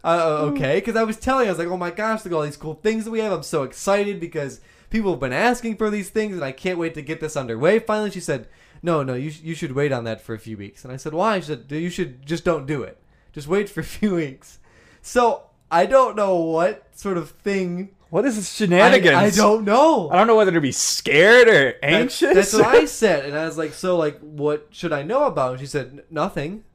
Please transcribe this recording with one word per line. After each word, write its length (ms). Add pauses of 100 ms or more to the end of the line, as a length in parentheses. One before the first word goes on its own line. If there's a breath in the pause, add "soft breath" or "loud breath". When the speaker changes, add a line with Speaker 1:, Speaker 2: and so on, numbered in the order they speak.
Speaker 1:
"Uh, 340 (160)
okay." 280
'Cause 140
I 80
was 140
telling 280
her, 40
I 20
was 80
like, 80
"Oh 100
my 140
gosh, 340
look 60
at 40
all 80
these 140
cool 180
things 300
that 60
we 80
have. 120
I'm 120
so 200
excited 560
because 400 (300 soft breath)
people 220
have 80
been 140
asking 440
for 120
these 200
things 260
and 80
I 80
can't 280
wait 160
to 60
get 180
this 180
underway." 420
Finally, 320
she 80
said, 280 (340 soft breath)
"No, 220
no, 100
you 180
sh-, 120
you 120
should 180
wait 180
on 140
that 160
for 120
a 60
few 180
weeks." 260
And 100
I 40
said, 160
"Why?" 260
She 80
said, 220
"You 200
should, 360
just 200
don't 200
do 180
it. 140 (360)
Just 140
wait 220
for 120
a 20
<laughs> 160
few 160
weeks." 440 (420 soft breath)
So, 420 (280)
I 140
don't 300
know 220
what 500 (100)
sort 200
of 140
thing 580 (200)
Speaker 2:
What 160
is 120
this 180
shenanigans? 600
Speaker 1:
I, 100
I 60
don't 340
know. 440
Speaker 2:
I 80
don't 100
know 80
whether 160
to 100
be 100
scared 760
or 160 (180)
Speaker 1:
That's, 20
Speaker 2:
anxious. 500
Speaker 1:
that's 200
what 120
I 200
Speaker 2:
<laughs> 160
Speaker 1:
said. 240
And 100
I 100
was 120
like, 160
"So, 240
like, 220
what 500
should 240
I 100
know 220
about?" 280
And 60
she 60
said, 280
"N-, 80 (100)
nothing." 520 (100)